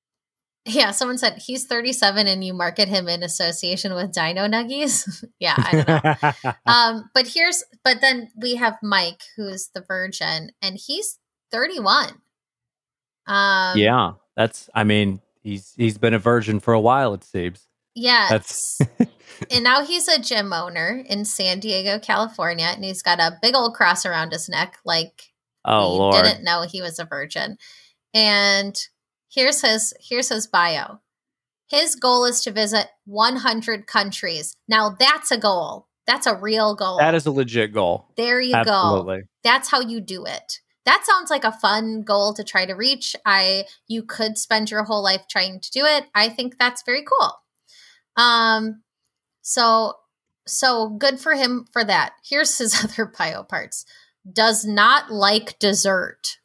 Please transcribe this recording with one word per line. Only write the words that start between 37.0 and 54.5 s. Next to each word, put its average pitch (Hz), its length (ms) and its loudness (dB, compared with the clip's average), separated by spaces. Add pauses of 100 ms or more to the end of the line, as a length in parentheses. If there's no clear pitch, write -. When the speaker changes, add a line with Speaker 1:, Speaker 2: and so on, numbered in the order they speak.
Speaker 2:
is 156 100 2
a 151 60 0
legit 117 420 0
goal. 95 360 0 (100)
Speaker 1:
There 240 240 2
you 254 120 0
Speaker 2:
Absolutely. 117 680 2
Speaker 1:
go. 95 60 -18 (160)
That's 254 280 2
how 262 100 2
you 226 220 -6
do 185 240 -12
it. - 340 -12 (240)
That 339 220 4
sounds 370 240 2
like 277 140 0
a 220 80 4
fun 220 500 0
goal 208 320 2
to 208 100 -8
try 190 220 0
to 185 80 -6
reach. 254 500 -4
I, 190 400 2 (240)
you 226 140 -4
could 220 340 -4
spend 214 340 -2
your 214 140 -2
whole 214 180 -2
life 190 280 0
trying 185 300 -4
to - 100 -12
do 269 160 0
it. 302 180 2 (100)
I 214 140 4
think 247 300 -8
that's 247 260 0
very 254 180 -2
cool. 523 300 0 (840)
Um, 226 640 2 (580)
so, 226 540 2 (520)
so 233 440 0
good 262 280 0
for 311 140 -2
him 247 400 0
for 240 100 0
that. 185 300 0 (100)
Here's 294 360 -2
his 220 260 0
<laughs> - 0 -
other 214 340 -4
bio 156 260 -4
parts. - 420 -10 (440)
Does 214 360 2